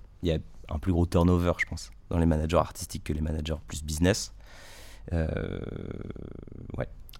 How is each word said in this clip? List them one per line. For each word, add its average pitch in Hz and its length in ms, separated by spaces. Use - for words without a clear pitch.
il 87 60
y - 20
a 78 60
un - 80
plus 95 160
gros 85 120
turnover, 87 520
je - 80
pense, - 260
dans 85 100
les 82 60
managers 80 320
artistiques - 480
que 78 80
les 76 80
managers 78 340
plus - 160
business. 80 500
Euh, 76 480
ouais. - 100